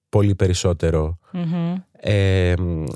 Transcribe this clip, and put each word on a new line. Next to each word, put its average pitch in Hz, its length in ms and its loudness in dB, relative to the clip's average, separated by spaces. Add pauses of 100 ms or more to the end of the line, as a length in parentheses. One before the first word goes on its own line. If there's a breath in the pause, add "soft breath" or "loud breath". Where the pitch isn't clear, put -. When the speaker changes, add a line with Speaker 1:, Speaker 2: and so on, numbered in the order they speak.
Speaker 1:
πολύ 101 260 2
περισσότερο, 82 800 0 (140)
Speaker 2:
Μμμ. 175 440 -4 (160)
Speaker 1:
ε, 95 640 2 (420)